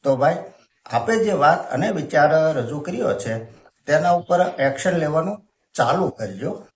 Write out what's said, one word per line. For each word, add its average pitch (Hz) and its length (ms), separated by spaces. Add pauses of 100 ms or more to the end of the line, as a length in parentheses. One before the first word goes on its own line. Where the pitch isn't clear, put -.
તો 135 140
ભાઈ, 151 200 (480)
આપે 214 400
જે 208 80
વાત 147 380
અને 175 200
વિચાર 156 640
રજૂ 110 260
કર્યો - 380
છે 113 260 (420)
તેના 160 240
ઉપર 175 300 (180)
એક્શન 143 380
લેવાનું 160 520 (260)
ચાલુ 147 340
કરજો. 110 680